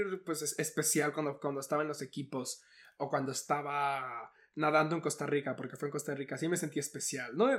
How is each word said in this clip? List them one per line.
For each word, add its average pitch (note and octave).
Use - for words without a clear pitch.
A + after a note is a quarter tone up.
pues, D#3
es-, D3
especial D3+
cuando, D3
cuando C#3+
estaba D3
en D3+
los C#3+
equipos C3+
o C#3
cuando C3+
estaba C#3+
nadando D#3
en D#3+
Costa D3
Rica, C#3
porque B2+
fue D3
en C#3
Costa C#3+
Rica, C3+
sí D#3+
me F3
sentí D#3+
especial. C3
No, G#3